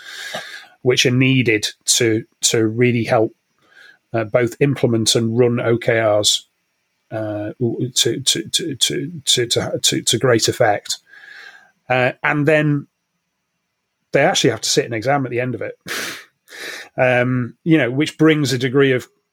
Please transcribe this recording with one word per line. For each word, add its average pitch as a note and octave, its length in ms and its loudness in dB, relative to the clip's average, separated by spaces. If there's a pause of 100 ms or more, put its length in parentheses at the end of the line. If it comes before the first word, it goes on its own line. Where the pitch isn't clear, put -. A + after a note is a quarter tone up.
(840)
which B2+ 240 2
are B2+ 40 2
needed B2+ 560 2 (180)
to, A2 380 2 (180)
to A2+ 260 2
really A#2 360 2
help, A2+ 300 0 (800)
uh, A2+ 100 -2
both A#2 380 0
implement B2 540 2
and A#2 220 0
run A#2+ 220 2
O A#2 180 0
K A2+ 220 0
Rs, G#2+ 480 0 (640)
uh, G#2+ 480 -8
to, B2 640 -2
to, - 280 -4
to, D#3 260 -6
to, C#3+ 500 -4
to, A#2+ 560 -2
to, C3+ 200 0
to B2 160 -2
great A#2 300 2
effect. G#2+ 520 0 (920)
Uh, B2+ 220 0 (120)
and D3 240 0
then D3+ 400 2 (1200)
they C#3+ 100 4
actually E3+ 280 2
have A2 120 -4
to - 80 -4
sit C#3+ 160 0
an A#2+ 80 -8
exam C3 320 -2
at B2+ 60 -8
the A#2+ 100 -2
end B2+ 140 -4
of G#2 60 -8
it, G#2 160 -10 (640)
<laughs> - 580 -16
um, B2+ 640 0
you D#3+ 140 4
know, B2 140 2
which C#3+ 260 -2
brings D3+ 360 4
a C3 40 -2
degree C3+ 340 2
of B2+ 160 -2 (260)